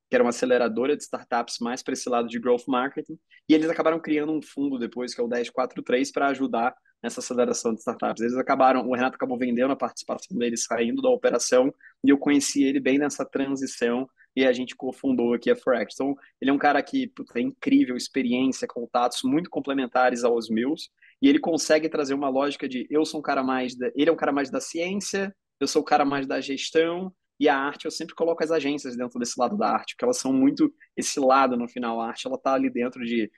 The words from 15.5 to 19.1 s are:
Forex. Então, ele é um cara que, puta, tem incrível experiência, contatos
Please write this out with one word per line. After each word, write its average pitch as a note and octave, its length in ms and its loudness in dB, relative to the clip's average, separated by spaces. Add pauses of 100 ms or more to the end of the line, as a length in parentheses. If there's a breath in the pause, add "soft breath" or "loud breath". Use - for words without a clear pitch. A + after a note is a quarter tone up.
Forex. A#2 400 0
Então, C#3 200 -4 (240 soft breath)
ele C3 120 2
é - 20 6
um C#3+ 60 2
cara C#3+ 240 4
que, C3 240 -2
puta, - 260 -16
tem B2 140 -2
incrível C3+ 480 2
experiência, B2 720 -2
contatos A#2+ 560 -2